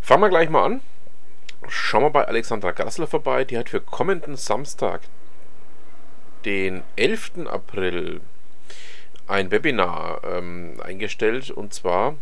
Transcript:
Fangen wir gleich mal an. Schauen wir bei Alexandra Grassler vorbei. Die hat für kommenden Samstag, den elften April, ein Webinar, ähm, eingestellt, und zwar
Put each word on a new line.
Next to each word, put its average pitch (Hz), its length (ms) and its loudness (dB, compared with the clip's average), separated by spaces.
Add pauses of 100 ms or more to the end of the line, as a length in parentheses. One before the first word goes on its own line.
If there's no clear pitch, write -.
Fangen 208 220 6
wir 214 60 6
gleich 165 220 4
mal 131 140 4
an. 233 160 0 (880)
Schauen - 340 0
wir 147 80 4
bei 143 160 4
Alexandra 107 460 0
Grassler 107 340 0
vorbei. 135 380 0
Die 123 140 0
hat 117 100 0
für 101 120 0
kommenden 165 560 0
Samstag, 110 640 0 (1400)
den 95 380 0 (140)
elften 170 500 0
April, 85 760 0 (1080)
ein 95 240 2
Webinar, 90 720 0
ähm, 87 580 -4
eingestellt, 107 720 -2
und 101 220 -4
zwar 101 480 0